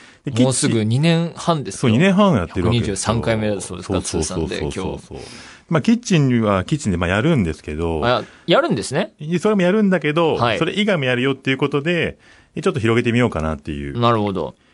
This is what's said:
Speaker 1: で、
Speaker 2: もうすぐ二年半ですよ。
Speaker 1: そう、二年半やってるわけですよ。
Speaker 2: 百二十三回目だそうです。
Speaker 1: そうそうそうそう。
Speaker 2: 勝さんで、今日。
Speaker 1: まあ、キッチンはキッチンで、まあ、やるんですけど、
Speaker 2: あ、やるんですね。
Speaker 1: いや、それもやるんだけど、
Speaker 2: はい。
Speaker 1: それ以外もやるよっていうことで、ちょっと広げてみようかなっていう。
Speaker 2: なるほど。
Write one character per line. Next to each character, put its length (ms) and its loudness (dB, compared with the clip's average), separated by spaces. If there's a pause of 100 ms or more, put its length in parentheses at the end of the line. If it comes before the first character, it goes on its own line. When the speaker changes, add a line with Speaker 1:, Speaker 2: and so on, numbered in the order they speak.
(240)
Speaker 1:
で、 200 2
Speaker 2:
も 60 2
う 20 -2
す 160 0
ぐ 160 2
二 160 2
年 340 2
半 300 -2
で 80 -8
す 20 -12
よ。 60 -10
Speaker 1:
そ 80 2
う、 20 6
二 80 4
年 160 4
半 220 6
や 80 2
っ 40 -8
て 120 -4
る 60 2
わ 60 4
け 60 2
で 60 0
す 60 -2
よ。 40 -4
Speaker 2:
百 0 -
二 20 -6
十 60 -6
三 200 0
回 140 0
目 160 -2
だ 80 -4
そ 140 -12
う 40 -10
で 40 -12
す。 60 -14
Speaker 1:
そ 100 -2
う 40 -4
そ 160 -4
う 40 0
そ 220 -4
う 40 -6
そ 80 -6
う。 100 -4
Speaker 2:
勝 40 -4
さ 0 -
ん 0 -
で、 100 -8
今 160 -6
日。 60 -16 (680)
Speaker 1:
ま 120 2
あ、 20 -8
キ 100 4
ッ 60 2
チ 200 0
ン 240 4
は 220 2
キ 120 -2
ッ 20 -6
チ 100 -4
ン 40 0
で、 40 0
ま 100 0
あ、 40 0
や 100 2
る 160 2
ん 60 2
で 100 0
す 100 -12
け 120 -10
ど、 280 -2
Speaker 2:
あ、 200 0 (240)
や 140 4
る 100 0
ん 40 0
で 100 -4
す 100 -8
ね。 240 -4
Speaker 1:
い 160 -6
や、 40 0
そ 120 0
れ 40 2
も 80 2
や 80 4
る 120 2
ん 80 4
だ 100 2
け 140 -2
ど、 220 2
Speaker 2:
は 180 2
い。 40 -2
Speaker 1:
そ 60 0
れ 140 -4
以 80 0
外 100 0
も 80 -2
や 100 0
る 60 0
よ 140 0
っ 20 -6
て 140 -4
い 40 2
う 40 -6
こ 100 0
と 140 -2
で、 340 -2 (460)
ち 40 0
ょ 40 4
っ 20 -6
と 80 -4
広 160 2
げ 60 2
て 100 0
み 60 2
よ 80 4
う 40 0
か 120 -4
な 140 -2
っ 20 -12
て 140 -10
い 180 -8
う。 100 -6
Speaker 2:
な 120 2
る 60 2
ほ 140 -2
ど。 220 -6 (200)